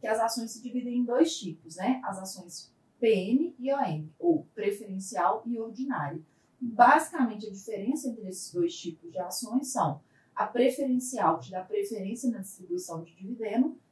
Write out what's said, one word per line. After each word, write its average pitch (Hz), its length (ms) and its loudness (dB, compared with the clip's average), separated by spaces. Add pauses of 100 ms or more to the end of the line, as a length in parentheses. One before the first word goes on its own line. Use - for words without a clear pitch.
que 233 80 -6
as 220 120 2
ações 226 300 0
se - 120 -14
dividem 247 360 -2
em 247 60 4
dois 247 340 4
tipos, 170 380 -10
né? 233 280 2
As 190 140 -6
ações - 520 -12 (300)
P 233 80 4
N 220 500 4
e 262 140 -2
O 277 80 0
N, 156 380 -2
ou 330 360 2
preferencial 202 920 -2
e 233 120 -4
ordinária. 202 600 -4 (400)
Basicamente, 240 880 4
a 202 40 -8
diferença 214 580 -4
entre 214 200 -8
esses - 240 -10
dois 170 240 0
tipos 170 340 -12
de - 80 -8
ações 214 540 -2
são 170 300 0 (340)
a - 100 0
preferencial, 247 920 2
que - 80 -10
te 190 60 -14
dá 185 100 -6
preferência 208 680 -4
na 202 100 -6
distribuição 175 600 -8
de - 120 -18
dividendo 226 640 -2 (140)